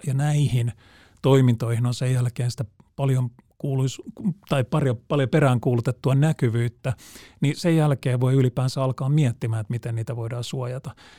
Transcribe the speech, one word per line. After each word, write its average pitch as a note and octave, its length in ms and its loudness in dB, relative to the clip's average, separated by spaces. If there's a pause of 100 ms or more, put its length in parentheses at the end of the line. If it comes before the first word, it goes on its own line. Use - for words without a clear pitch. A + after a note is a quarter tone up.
ja C3 60 -2
näihin C3+ 580 0 (500)
toimintoihin B2 640 2
on A#2+ 80 -2
sen B2+ 200 -2
jälkeen B2 380 -2
sitä A#2 140 -8 (300)
paljon C3 360 0 (260)
kuuluis-, C3+ 440 -4 (480)
tai C#3 140 2
pari-, C#3+ 320 0 (120)
paljon C#3+ 220 0
peräänkuulutettua B2+ 840 2
näkyvyyttä, B2 800 0 (480)
niin C#3 160 0
sen E3+ 180 2
jälkeen C3+ 440 2
voi C3 140 2
ylipäänsä C3 500 2
alkaa C3 260 -2
miettimään, B2 520 0
että G#2 100 -8
miten A#2 240 -6
niitä A2+ 200 -6
voidaan A#2+ 280 -6
suojata. B2+ 460 -8 (300)